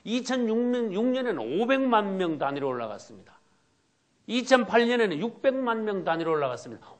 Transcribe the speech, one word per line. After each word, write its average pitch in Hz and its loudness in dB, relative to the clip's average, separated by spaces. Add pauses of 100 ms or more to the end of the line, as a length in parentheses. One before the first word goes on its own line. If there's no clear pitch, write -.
이천육 247 -2
년, 240 0
육 202 0
년에는 214 0
오백만 233 2
명 170 0
단위로 139 -2
올라갔습니다. 110 -8 (880)
이천팔 240 4
년에는 220 2
육백만 233 0
명 202 -4
단위로 165 0
올라갔습니다. 127 -4 (120)